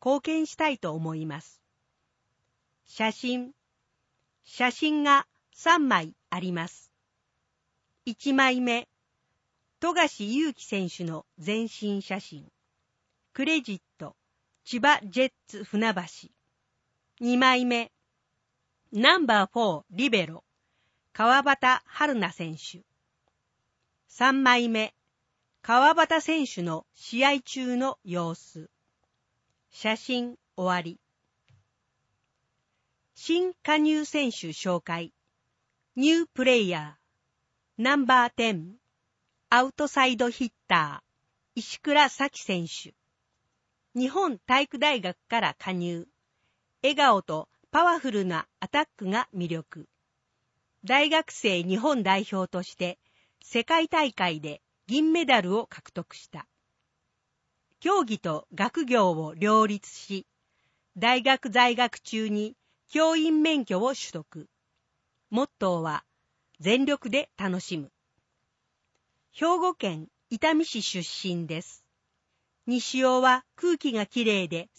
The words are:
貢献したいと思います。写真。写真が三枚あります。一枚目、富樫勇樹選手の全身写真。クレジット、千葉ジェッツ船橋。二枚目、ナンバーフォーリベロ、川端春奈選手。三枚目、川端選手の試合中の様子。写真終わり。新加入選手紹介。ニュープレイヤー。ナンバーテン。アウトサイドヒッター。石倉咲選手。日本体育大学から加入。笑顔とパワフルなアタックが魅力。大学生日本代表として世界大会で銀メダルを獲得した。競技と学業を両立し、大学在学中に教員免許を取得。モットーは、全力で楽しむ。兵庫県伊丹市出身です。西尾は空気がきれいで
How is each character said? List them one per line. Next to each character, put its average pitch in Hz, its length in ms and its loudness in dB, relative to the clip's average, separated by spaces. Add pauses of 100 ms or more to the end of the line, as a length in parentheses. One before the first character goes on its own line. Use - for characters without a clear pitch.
貢 277 200 0
献 320 260 -2
し - 100 -14
た 320 100 0
い 269 100 -2
と 160 160 -6
思 160 220 -6
い 160 100 -8
ま 147 140 -10
す。 - 220 -20 (1200)
写 220 260 -4
真。 247 400 -6 (920)
写 - 260 -2
真 302 320 -2
が 277 240 4 (280)
三 330 340 2
枚 170 260 0 (160)
あ 180 100 -6
り 180 120 -6
ま 170 160 -4
す。 - 240 -20 (1120)
一 269 300 -4
枚 262 280 4
目、 240 260 -2 (920)
富 330 180 -2
樫 302 260 0
勇 269 300 -2
樹 - 120 -20
選 190 240 -4
手 - 140 -12
の 160 220 -8 (140)
全 208 240 -4
身 202 380 -6
写 190 180 -8
真。 151 320 -20 (840)
ク 269 120 -4
レ 311 160 0
ジ 214 120 -8
ッ 180 80 -10 (160)
ト、 - 180 -16 (480)
千 240 180 -6
葉 285 220 4
ジ 214 180 -2
ェ 262 80 2
ッ - 40 -20 (140)
ツ 208 160 -14
船 214 320 -2
橋。 180 60 -6 (1200)
二 247 160 0
枚 254 280 4
目、 233 260 -2 (1000)
ナ 269 260 4
ン 320 80 0
バ 208 220 4
ー - 40 -10
フ 233 80 -4
ォ 185 220 0
ー - 80 -20
リ 233 200 -2
ベ 190 180 0
ロ、 160 160 -16 (680)
川 247 320 4
端 262 420 2
春 294 280 -2
奈 185 220 -2
選 160 200 -10
手。 - 300 -18 (1200)
三 269 360 2
枚 240 260 4
目、 220 240 -2 (680)
川 269 340 6
端 320 280 2
選 320 220 -2
手 - 160 -8
の 165 320 -6
試 247 320 -2
合 277 160 2
中 247 340 -6
の 247 280 -2
様 170 320 -4
子。 - 340 -20 (1000)
写 220 260 -2
真 240 400 -6 (180)
終 185 100 -4
わ 180 140 0
り。 165 200 -10 (2250)
新 359 360 -2 (100)
加 302 140 2
入 302 280 2
選 277 260 -2
手 - 180 -10
紹 175 320 -4
介。 170 320 -8 (800)
ニ 277 140 2
ュ 330 140 4
ー - 100 -14
プ 254 100 -2
レ 247 180 4
イ 185 80 -2
ヤ 151 280 -8 (840)
ー。 226 40 -4
ナ 277 120 2
ン 277 100 0
バ 247 240 4
ー - 40 -20
テ 233 180 0
ン。 180 240 -8 (760)
ア 247 140 6
ウ 269 80 -4
ト 294 160 -2
サ 269 180 2
イ 254 120 2
ド 240 120 2
ヒ 240 160 -4
ッ 220 60 -4 (160)
タ 151 340 0 (540)
ー。 233 40 -8
石 - 220 -10
倉 294 280 4
咲 - 340 -6
選 175 240 -4
手。 - 260 -14 (1040)
日 254 120 0
本 311 280 -2
体 269 280 2
育 269 140 -10
大 269 220 0
学 180 160 -6 (100)
か 233 120 0
ら 160 180 -2
加 190 140 -8
入。 175 360 -6 (760)
笑 277 120 2
顔 247 260 4
と 156 260 -6 (240)
パ 330 140 4
ワ 339 140 4
フ 262 120 -4
ル 202 140 0
な 170 220 -4 (120)
ア 190 80 -8
タ 285 140 0
ッ 311 60 -2 (100)
ク 185 120 -8
が 220 240 -2
魅 175 140 -4
力。 160 400 -10 (960)
大 277 260 2
学 320 220 0
生 180 320 0
日 190 140 0
本 254 260 0
代 196 260 2
表 190 220 -4
と 180 100 -6
し - 140 -12
て 180 240 -6 (420)
世 233 220 -4
界 330 240 2
大 330 260 0
会 165 280 -2
で 147 200 -12 (260)
銀 311 260 2
メ 339 120 0
ダ 247 160 4
ル 180 160 -2
を 226 80 -4
獲 - 280 -20
得 - 220 -12
し - 140 -20
た。 - 180 -16 (1300)
競 370 240 2
技 220 160 -4
と 156 340 -6
学 240 320 -2
業 226 260 4
を 160 240 -6
両 214 320 4
立 208 220 -6
し、 - 380 -12 (680)
大 233 260 2
学 262 260 2
在 240 260 4
学 247 220 0
中 220 300 -6
に 208 280 -4 (320)
教 320 280 2
員 311 260 2
免 302 240 2
許 185 160 -2
を 254 140 0
取 - 160 -12
得。 156 360 -16 (840)
モ 254 160 0
ッ - 100 -8
ト 180 220 0
ー - 20 -6
は、 151 240 -6 (540)
全 233 260 2
力 277 240 -2
で 277 260 -2
楽 185 240 -4
し 175 180 -8
む。 139 140 -12 (1400)
兵 339 260 0
庫 349 160 0
県 165 340 -8 (220)
伊 226 80 -8
丹 311 260 2
市 220 200 -8
出 180 200 -6
身 175 440 -8
で 160 160 -8
す。 - 200 -20 (840)
西 254 360 -2
尾 254 180 4
は 254 220 4 (120)
空 349 240 0
気 285 120 -2
が 214 140 -2
き 240 180 -2
れ 208 200 2
い 170 40 -6
で 165 320 -8